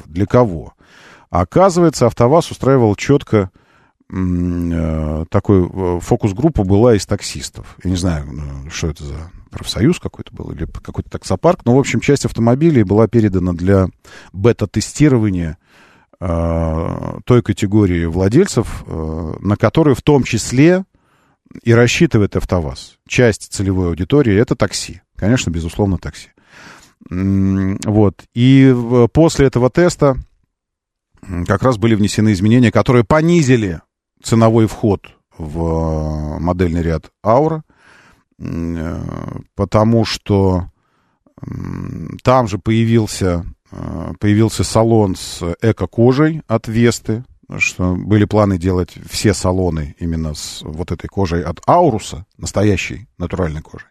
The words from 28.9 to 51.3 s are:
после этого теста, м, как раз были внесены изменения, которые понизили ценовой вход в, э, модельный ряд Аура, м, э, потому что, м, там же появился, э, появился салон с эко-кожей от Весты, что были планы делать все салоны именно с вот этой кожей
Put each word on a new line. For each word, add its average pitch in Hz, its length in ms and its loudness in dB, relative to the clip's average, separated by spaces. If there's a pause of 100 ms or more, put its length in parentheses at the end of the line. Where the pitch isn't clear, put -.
после 151 400 4
этого 123 240 2
теста, 151 460 2 (1080)
м, 87 240 -8
как 101 160 0
раз 123 160 2
были 113 160 2
внесены 107 380 2
изменения, 107 400 4
которые 120 320 2
понизили 131 800 2 (400)
ценовой 113 440 4
вход - 400 -2 (320)
в, 78 1000 -4
э, - 40 -8
модельный 87 420 -2
ряд 80 280 -4 (140)
Аура, 151 400 0 (720)
м, 82 380 -6
э, 82 240 -8 (540)
потому 110 500 2
что, 95 640 0 (760)
м, - 800 -12
там 127 240 2
же 98 120 -6
появился, 110 880 0 (260)
э, 80 480 -10
появился 104 420 2
салон 110 540 2
с - 240 -14 (220)
эко-кожей 127 840 2
от 113 200 -4
Весты, 113 560 -2 (320)
что 90 400 -2
были 98 300 0
планы 101 320 2
делать 90 320 -2 (180)
все - 240 0
салоны 87 640 -2
именно 80 360 -6
с - 280 -14
вот 80 300 -10
этой - 160 -8
кожей 87 340 -2